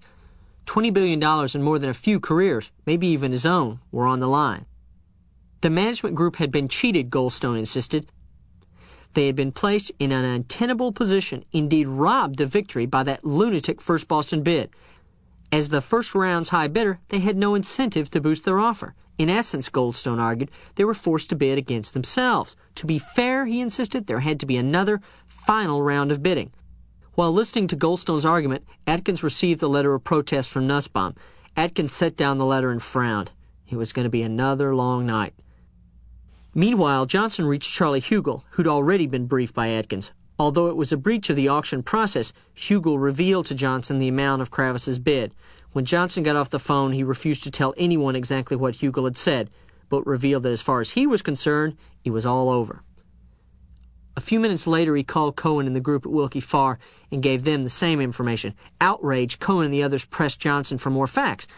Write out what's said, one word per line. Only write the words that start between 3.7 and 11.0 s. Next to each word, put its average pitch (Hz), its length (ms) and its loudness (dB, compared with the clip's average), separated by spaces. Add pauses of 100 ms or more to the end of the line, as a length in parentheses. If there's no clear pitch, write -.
were 123 160 0
on 127 140 2
the 131 80 0
line. 135 380 0 (960)
The 165 80 2
management 196 440 0
group 170 220 0
had 147 160 -2
been 139 160 0
cheated, 165 400 0
Goldstone 127 500 -2
insisted. 131 520 -4 (1040)
They 143 120 4
had 135 100 0
been 135 160 -2
placed 208 460 0
in 139 140 0
an 131 120 0
untenable 226 680 -2
position, 190 600 -2